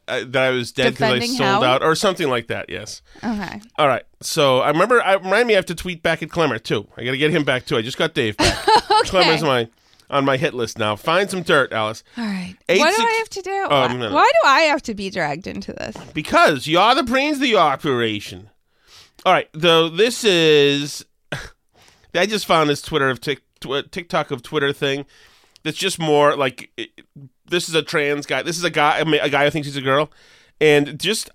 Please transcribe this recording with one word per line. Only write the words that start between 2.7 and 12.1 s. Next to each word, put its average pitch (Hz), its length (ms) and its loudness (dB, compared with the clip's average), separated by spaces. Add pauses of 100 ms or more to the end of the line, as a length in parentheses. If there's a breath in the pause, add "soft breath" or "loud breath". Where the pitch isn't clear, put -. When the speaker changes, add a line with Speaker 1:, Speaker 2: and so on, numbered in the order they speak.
Speaker 2:
Okay. 208 380 -8 (160)
Speaker 1:
All 147 100 2
right. 123 160 0 (180)
So 135 380 2
I 120 100 0
remember, 202 320 2
I 190 120 2
remind 196 340 2
me 220 60 4
I - 20 4
have 185 120 2
to 175 80 -6
tweet 175 280 -10
back 165 180 0
at 156 80 -10
Clemmer 143 300 0
too. 110 380 -6
I 123 80 -10
gotta 131 100 -4
get 151 160 0
him 151 140 0
back 131 200 -2
too. 139 120 -2
I 117 40 0
just 117 160 -8
got 165 160 -2
Dave 113 240 -2
back. - 360 0
Speaker 2:
<laughs> 415 40 8 (260)
Okay. - 60 -8
Speaker 1:
Clemmer's 185 340 2
my, 127 240 2 (420 soft breath)
on 139 140 0
my 135 140 2
hit 131 160 -2
list 120 240 -6
now. 107 180 0
Find 175 340 0
some 190 120 -6
dirt, 156 320 2
Alice. 110 300 -4 (140)